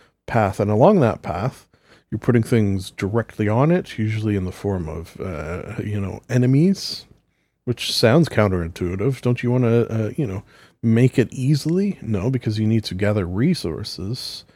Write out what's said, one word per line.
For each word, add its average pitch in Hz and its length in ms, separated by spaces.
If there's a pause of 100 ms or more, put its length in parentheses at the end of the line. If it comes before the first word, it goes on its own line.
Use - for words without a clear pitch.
(260)
path. 107 320
And 107 140
along 165 280
that 107 220
path, 98 460 (420)
you're - 80
putting 120 240
things 101 480
directly 104 580
on 127 220
it, - 260
usually 110 380
in 95 100
the 92 80
form 92 360
of, 82 320
uh, 82 540 (100)
you 104 160
know, 98 280
enemies, 135 760 (600)
which - 280
sounds 147 360
counterintuitive. 95 920
Don't 123 220
you 120 100
wanna, 120 300
uh, 110 340
you 147 100
know, 92 160 (400)
make 117 360
it 113 140
easily? 156 720
No, 104 260
because 120 300
you 110 80
need 110 180
to - 100
gather 101 300
resources 101 1200 (120)